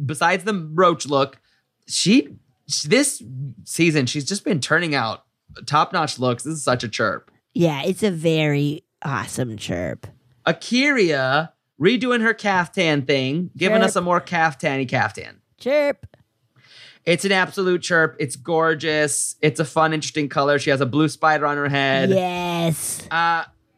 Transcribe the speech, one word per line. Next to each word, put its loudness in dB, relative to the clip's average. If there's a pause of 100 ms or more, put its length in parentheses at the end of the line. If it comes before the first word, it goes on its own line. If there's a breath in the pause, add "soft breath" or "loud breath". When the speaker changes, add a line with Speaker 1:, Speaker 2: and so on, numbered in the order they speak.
Speaker 1:
besides 0
the -2 (200)
roach 2
look, 0 (480)
she, 2 (560)
this 0 (420)
season, 2
she's -6
just -6
been 0
turning 0
out -2 (420)
top-notch 0
looks. 0
This -8
is -10
such 0
a -6
chirp. -4 (240)
Speaker 2:
Yeah, 2
it's -2
a 2
very 0 (200)
awesome -6
chirp. -8 (380)
Speaker 1:
Akira 0 (280)
redoing 2
her 2
caftan 0
thing, 0
giving 2
Speaker 2:
Chirp. 6
Speaker 1:
us -2
a 2
more 2
caftan-y -2
caftan. -4 (160)
Speaker 2:
Chirp. -2 (1000 loud breath)
Speaker 1:
It's 2
an 0
absolute 0
chirp. 2
It's -4
gorgeous. 0
It's 2
a 0
fun, 2
interesting -4
color. 2
She -2
has 2
a 2
blue 2
spider 0
on -2
her -2
head. 2
Speaker 2:
Yes. -2
Speaker 1:
Uh, 0 (340)